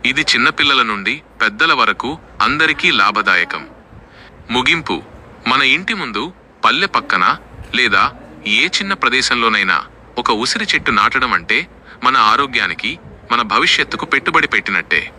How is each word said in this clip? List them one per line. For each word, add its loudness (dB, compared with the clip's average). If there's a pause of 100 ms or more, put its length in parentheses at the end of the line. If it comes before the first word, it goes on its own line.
ఇది 0
చిన్నపిల్లల 2
నుండి -2 (180)
పెద్దల 2
వరకు 0 (240)
అందరికీ 0
లాభదాయకం. 0 (800)
ముగింపు. -2 (460)
మన 2
ఇంటి 0
ముందు, -6 (320)
పల్లె 2
పక్కన 0 (380)
లేదా 2 (340)
ఏ 0
చిన్న -2
ప్రదేశంలోనైనా 0 (340)
ఒక -2
ఉసిరి -2
చెట్టు -2
నాటడం 2
అంటే -2 (360)
మన 4
ఆరోగ్యానికి, 0 (340)
మన 2
భవిష్యత్తుకు 0
పెట్టుబడి 0
పెట్టినట్టే. -2